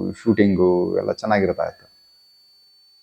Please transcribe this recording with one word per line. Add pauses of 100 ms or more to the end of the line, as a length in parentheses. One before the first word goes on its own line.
(120)
ಶೂಟಿಂಗು
ಎಲ್ಲ
ಚೆನ್ನಾಗಿರ್ತಾ
ಇತ್ತು. (1200)